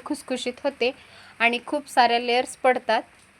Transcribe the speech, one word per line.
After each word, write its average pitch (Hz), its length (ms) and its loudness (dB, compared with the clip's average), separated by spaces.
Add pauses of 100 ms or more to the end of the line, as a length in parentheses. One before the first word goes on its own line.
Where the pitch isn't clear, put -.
खुसखुशीत 254 480 -6 (100)
होते 262 280 -2 (480)
आणि 233 260 2
खूप 294 240 -6
साऱ्या 240 300 4
लेयर्स 247 360 -2
पडतात. 254 460 0 (380)